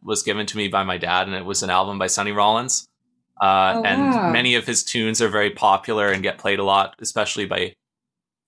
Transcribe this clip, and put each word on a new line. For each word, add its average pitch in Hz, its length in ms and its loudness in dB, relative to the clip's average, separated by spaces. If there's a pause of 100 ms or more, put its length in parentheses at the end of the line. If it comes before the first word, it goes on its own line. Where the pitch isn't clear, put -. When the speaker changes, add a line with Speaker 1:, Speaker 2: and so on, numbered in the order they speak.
Speaker 1:
was 107 220 -4
given 104 220 -2
to 101 100 -10
me 104 100 -2
by 98 160 0
my 92 160 -4
dad, 90 300 0
and 95 80 -6
it 92 80 -8
was 95 180 -4
an 95 80 -4
album 98 260 0
by 92 120 -2
Sonny 101 240 -2
Rollins. 110 560 0 (520)
Uh, 95 360 4
Speaker 2:
Oh, - 80 -2
Speaker 1:
and 262 260 2
Speaker 2:
wow. 208 220 0
Speaker 1:
many 123 240 2
of 113 100 -2
his 117 160 -2
tunes 113 400 -2
are 110 60 2
very 104 220 2
popular 101 600 2
and 95 140 -2
get 95 140 -2
played 101 200 0
a 98 60 -2
lot, 98 360 2
especially 107 460 -4
by 92 280 -4 (720)